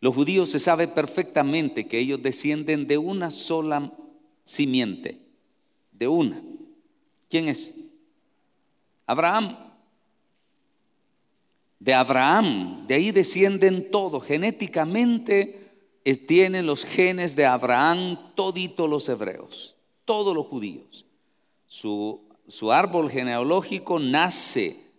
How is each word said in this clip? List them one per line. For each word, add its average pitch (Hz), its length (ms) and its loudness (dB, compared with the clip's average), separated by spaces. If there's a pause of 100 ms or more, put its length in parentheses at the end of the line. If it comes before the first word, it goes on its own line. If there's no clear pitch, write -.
Los 123 160 2
judíos 165 340 2
se 147 80 0
sabe 165 300 4
perfectamente 151 960 -2
que 117 140 -4
ellos 131 200 -2
descienden 147 680 -2
de 147 100 2
una 175 320 -4
sola 156 640 -4 (500)
simiente, 127 800 -2 (720)
de 113 160 -4
una. 156 340 0 (880)
¿Quién 165 160 -2
es? - 300 -6 (1300)
Abraham. 175 500 -2 (2250)
De 127 160 0
Abraham, 127 960 2
de 131 60 2
ahí 190 180 2
descienden 190 800 2
todos, 185 320 -2
genéticamente, 202 1500 0 (340)
eh, 135 120 2
tienen 185 500 4
los 147 180 -2
genes 180 520 0
de 147 100 4
Abraham 139 720 2 (160)
todito 185 540 -2
los 147 200 -2
hebreos, 104 680 -8 (280)
todos 208 300 0
los 151 120 -4
judíos. - 600 -12 (640)
Su, 104 540 -6 (260)
su 110 240 -2
árbol 165 360 2
genealógico 143 920 -2
nace 139 800 2 (180)